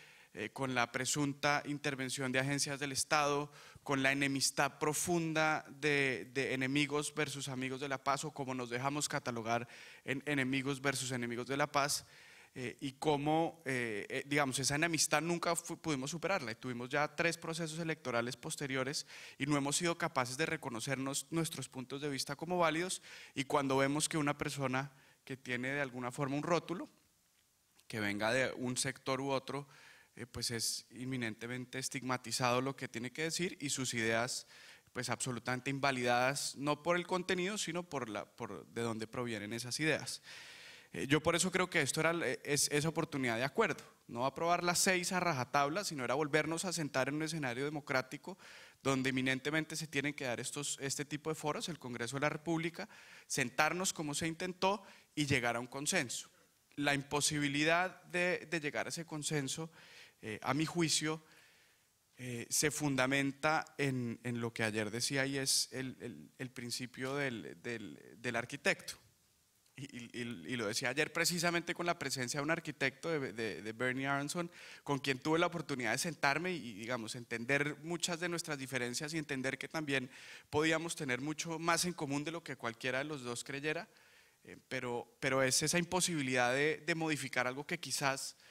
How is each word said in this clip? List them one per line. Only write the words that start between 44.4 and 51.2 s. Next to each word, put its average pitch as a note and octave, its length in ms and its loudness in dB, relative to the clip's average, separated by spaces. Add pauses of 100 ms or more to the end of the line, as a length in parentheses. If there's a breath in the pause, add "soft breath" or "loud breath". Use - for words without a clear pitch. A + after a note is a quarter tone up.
las F3 180 2
seis F#3 340 4
a F3+ 80 2
rajatabla, D3 640 2
sino C#3 180 -4
era A#2+ 120 2
volvernos D#3 500 2
a F3 80 -2
sentar C3+ 340 0
en C#3+ 80 -2
un D#3 80 -2
escenario C#3+ 400 -2
democrático C#3+ 760 -2 (460 loud breath)
donde C3+ 280 4
eminentemente C#3 640 2
se D#3 100 -6
tienen C#3+ 260 0
que C#3+ 120 -6
dar A#2 160 -2
estos, - 400 -4
este C#3 240 -2
tipo D3+ 240 -6